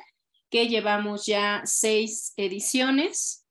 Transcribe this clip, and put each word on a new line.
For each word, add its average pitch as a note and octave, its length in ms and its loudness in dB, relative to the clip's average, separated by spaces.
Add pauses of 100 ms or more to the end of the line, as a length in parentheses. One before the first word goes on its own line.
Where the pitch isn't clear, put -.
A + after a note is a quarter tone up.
(500)
que A#3 180 2
llevamos G#3 580 0
ya G#3 380 0
seis A3 720 0
ediciones C4 1160 0